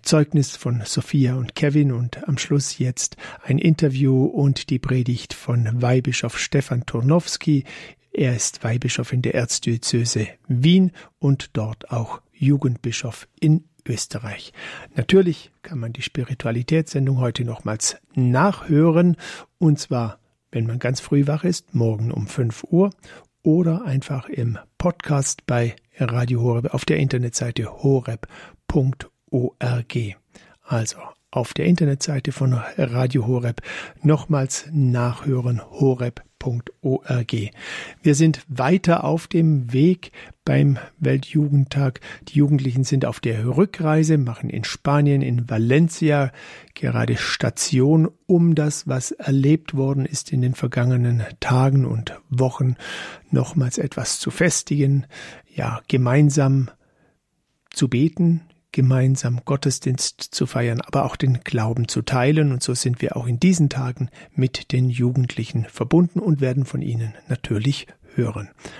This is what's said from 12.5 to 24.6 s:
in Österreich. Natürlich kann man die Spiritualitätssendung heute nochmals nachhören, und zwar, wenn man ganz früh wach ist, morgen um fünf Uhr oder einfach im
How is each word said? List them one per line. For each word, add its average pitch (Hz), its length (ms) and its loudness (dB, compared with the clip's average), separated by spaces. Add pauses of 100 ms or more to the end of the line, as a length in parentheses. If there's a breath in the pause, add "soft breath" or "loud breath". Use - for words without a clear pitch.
in 160 260 2 (240)
Österreich. - 640 -8 (420 loud breath)
Natürlich 180 580 2 (100)
kann 151 160 -10
man 117 160 -8
die 139 80 -12
Spiritualitätssendung 131 1160 -2
heute 123 260 -2
nochmals 110 520 -4 (180)
nachhören, 160 1000 4 (420 loud breath)
und 151 200 4
zwar, 117 400 -4 (320)
wenn 113 160 -2
man 117 120 -6
ganz 127 220 -2
früh 143 260 2
wach 151 180 -2
ist, - 300 -4
morgen 113 360 0
um 107 160 -4
fünf 117 380 -4
Uhr 185 260 2 (520 loud breath)
oder 165 420 2
einfach 135 440 -4
im 117 300 -4 (180)